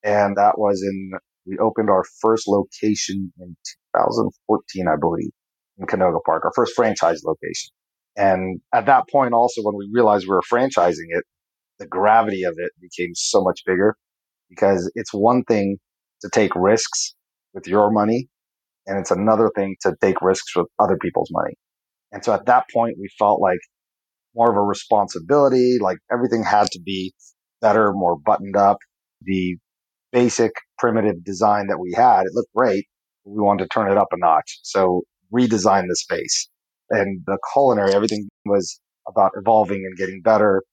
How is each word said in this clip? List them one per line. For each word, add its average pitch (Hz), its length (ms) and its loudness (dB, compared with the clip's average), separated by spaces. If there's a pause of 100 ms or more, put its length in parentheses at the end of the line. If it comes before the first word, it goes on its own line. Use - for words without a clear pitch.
And 101 340 0
that 101 220 4
was 101 240 0
in, 98 280 -6 (340)
we 92 140 -10
opened 110 320 0
our 92 140 4 (160)
first 110 280 0
location 98 880 -2
in 87 100 -20 (180)
two - 320 -8
thousand 113 320 0 (160)
fourteen, 95 420 -4
I 78 100 0
believe, 82 340 -4 (440)
in 185 100 -14
Canoga 180 380 0
Park, - 200 -2
our - 100 0
first 120 200 0
franchise 90 500 0
location. - 460 -8 (460)
And 92 440 -2 (120)
at 113 140 0
that 127 240 4
point 131 240 2
also, 120 280 0
when 104 140 -2
we 101 160 -10
realized 104 340 4
we 95 80 0
were 90 160 2
franchising 87 600 0
it, 85 140 -4 (540)
the 101 80 -16
gravity 104 580 0
of 85 140 -4
it 87 220 -8
became 87 340 -8
so - 280 -2
much 92 240 -2
bigger, 98 300 0 (520)
because 92 460 0
it's 110 180 -10
one 117 320 2
thing 98 320 0 (460)
to 101 100 -12
take 101 240 2
risks - 580 0 (400)
with 95 140 -16
your 104 240 2
money, 110 360 0 (580)
and 98 120 -4
it's 90 120 -6
another 104 440 2
thing 98 280 -4
to 92 180 0
take 95 220 0
risks 92 340 0
with 87 100 0 (120)
other 92 180 2
people's - 340 -4
money. - 240 -4 (560)
And 104 140 -16
so 117 80 0
at 101 140 -2
that 123 260 4
point, 117 260 0
we 98 100 -12 (100)
felt 104 220 2
like 92 180 0 (760)
more 117 160 2
of 104 60 0
a 101 60 2
responsibility, 123 1160 0
like, 92 200 -2 (120)
everything 120 320 -2
had 104 300 2
to 92 80 -14
be 92 320 -8 (480)
better, 107 320 4
more 90 260 0
buttoned 98 380 -2
up. 101 220 4 (440)
The 90 360 -4 (520)
basic 120 420 2 (260)
primitive 104 440 0
design 101 440 0
that 98 120 -4
we 90 160 -8
had, 110 280 4
it 95 100 -4
looked 107 240 -6
great, 104 300 0 (380)
but 101 80 -20
we 104 100 -4
wanted 101 220 2
to 92 40 -12
turn 101 240 0
it 101 60 4
up 95 140 2
a 90 40 -4
notch. 80 460 0
So 92 400 0 (300)
redesign 104 540 2
the 87 100 -4
space. - 520 -6 (400)
And 98 380 -2
the 98 100 -2 (160)
culinary, 110 400 2
everything 104 340 0 (200)
was 101 340 -2 (260)
about 95 300 2
evolving 101 480 0
and 92 140 -12
getting 95 240 -8
better. 104 400 4 (100)